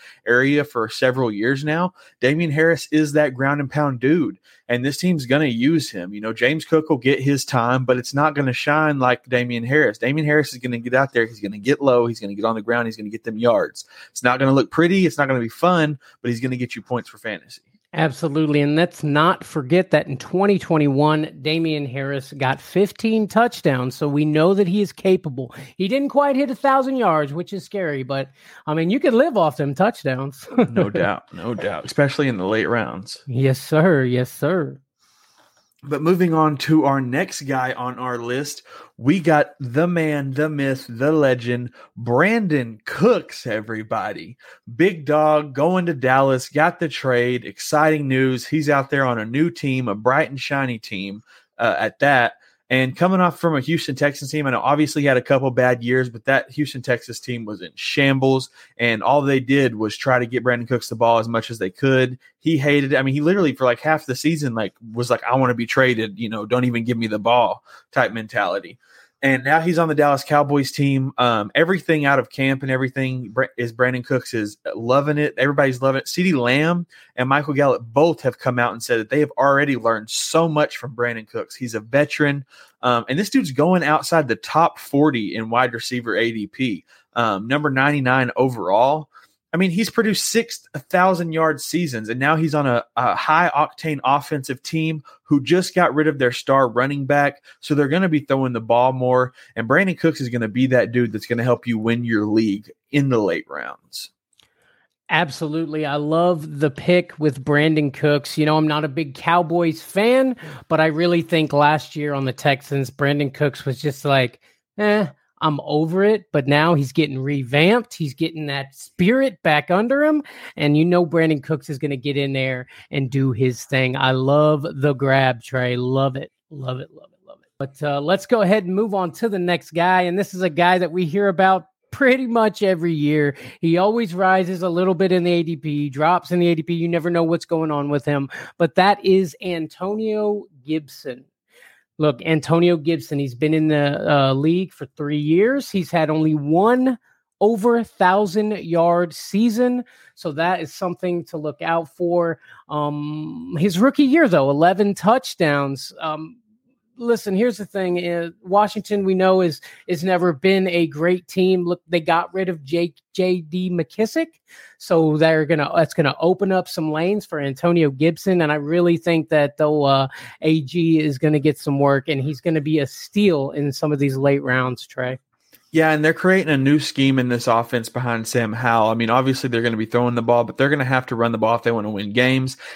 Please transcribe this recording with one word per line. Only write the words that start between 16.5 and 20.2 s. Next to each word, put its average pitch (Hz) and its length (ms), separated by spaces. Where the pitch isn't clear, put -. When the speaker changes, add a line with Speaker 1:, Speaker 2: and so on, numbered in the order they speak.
Speaker 1:
get 123 160
you 110 60
points 120 260
for 107 100
fantasy. - 440
Speaker 2:
Absolutely. 151 640
And 147 160
let's 175 260
not 156 440
forget 160 460
that 156 160
in 135 100
twenty 196 420